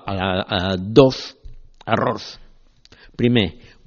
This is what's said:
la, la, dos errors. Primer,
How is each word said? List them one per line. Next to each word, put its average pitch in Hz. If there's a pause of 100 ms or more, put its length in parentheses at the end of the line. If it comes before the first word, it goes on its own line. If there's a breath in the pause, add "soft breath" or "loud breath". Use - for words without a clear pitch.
la, 95 (100)
la, 98 (160)
dos 123 (500)
errors. 113 (840 soft breath)
Primer, 120 (420 soft breath)